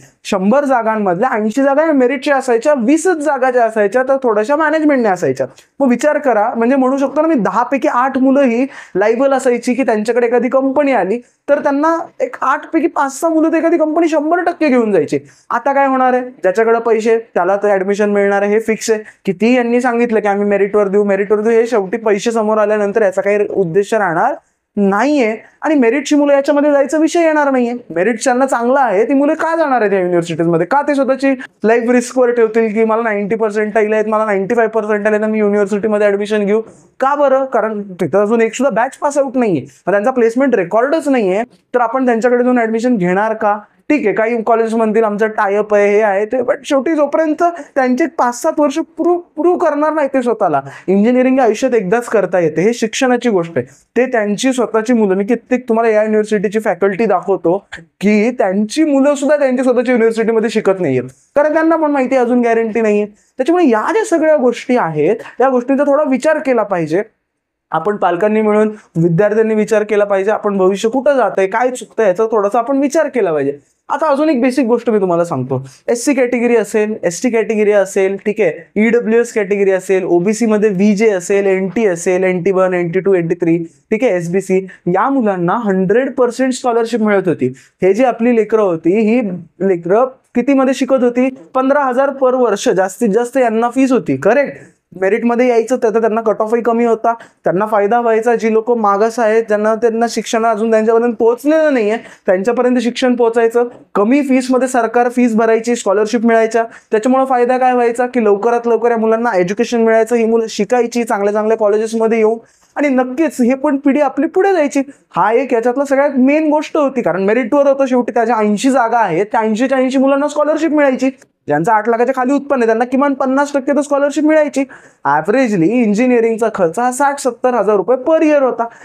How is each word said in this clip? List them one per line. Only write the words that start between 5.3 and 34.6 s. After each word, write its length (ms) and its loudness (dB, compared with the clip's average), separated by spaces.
मग 80 2
विचार 300 0
करा, 380 0
म्हणजे 200 2
म्हणू 200 0
शकतो 240 -2
ना 80 2
मी, 60 2
दहा 280 0
पैकी 260 -2
आठ 300 -2
मुलं 220 2
ही 260 2
लायबल 360 2
असायची 420 0
की 80 -2
त्यांच्याकडे 440 0
एखादी 220 0
कंपनी 440 0
आली 260 -2
तर 140 2
त्यांना 340 0
एक 200 -6
आठ 200 0
पैकी 140 0
पाच 340 -4
सहा 100 0
मुलं 220 0
तर 40 0
एखादी 200 2
कंपनी 320 2
शंभर 300 0
टक्के 300 0
घेऊन 240 2
जायची. 260 0
आता 220 -2
काय 140 2
होणार 260 2
आहे, 100 0
ज्याच्याकडे 560 0
पैसे 400 0
त्याला 380 -2
तर 120 0
ॲडमिशन 420 0
मिळणार 320 0
आहे, 100 0
हे 80 2
फिक्स 300 -4
आहे. 100 0
कितीही 320 2
यांनी 240 0
सांगितलं 400 0
की 80 -2
आम्ही 240 0
मेरिटवर 360 0
देऊ, 160 2
मेरिटवर 360 0
देऊ, 120 0
हे 140 2
शेवटी 300 -2
पैसे 340 -2
समोर 280 0
आल्यानंतर 440 0
याचा 200 0
काही 160 0
उद्देश 440 -2
राहणार 400 0
नाहीये 600 0
आणि 120 0
मेरिटची 420 0
मुलं 160 2
याच्यामध्ये 400 2
जायचा 260 0
विषय 220 0
येणार 300 2
नाहीये. 240 0
मेरिट 320 -2
ज्यांना 240 0
चांगलं 340 0
आहे, 240 2
ती 100 -2
मुलं 200 2
का 220 -4
जाणार 240 0
आहेत 120 0
या 60 2
युनिव्हर्सिटीजमध्ये? 680 0
का 160 0
ते 120 0
स्वतःची 400 0
लाईफ 260 2
रिस्कवर 400 2
ठेवतील 440 0
की 100 2
मला 180 0
नाइन्टी 340 -2
पर्सेंटाइल 560 -2
आहेत, 160 0
मला 160 0
नाइन्टी 300 -2
फाईव्ह 180 0